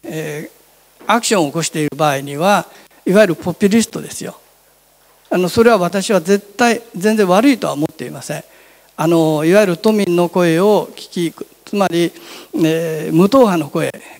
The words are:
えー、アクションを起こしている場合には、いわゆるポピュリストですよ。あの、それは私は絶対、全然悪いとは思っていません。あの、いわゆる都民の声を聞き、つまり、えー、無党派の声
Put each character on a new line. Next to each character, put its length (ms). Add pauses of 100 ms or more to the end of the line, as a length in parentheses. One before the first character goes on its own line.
え 480 (480)
ー、 120
ア 80
ク 60
シ 100
ョ 60
ン 40
を 20
起 80
こ 80
し 80
て 100
い 80
る 80
場 140
合 100
に 160
は、 300 (400)
い 80
わ 80
ゆ 60
る 80
ポ 180
ピ 140
ュ 20
リ 120
ス 40
ト 160
で 80
す 120
よ。 160 (920)
あ 80
の、 100
そ 140
れ 80
は 80
私 320
は 100
絶 380
対、 240 (120)
全 220
然 100
悪 240
い 60
と 120
は 40
思 180
っ 60
て 80
い 60
ま 100
せ 160
ん。 80 (540)
あ 80
の、 400
い 80
わ 80
ゆ 40
る 120
都 140
民 220
の 140
声 320
を 340
聞 380
き、 20 (300)
つ 100
ま 140
り、 240 (420)
え 560
ー、 40
無 160
党 80
派 180
の 140
声 200 (300)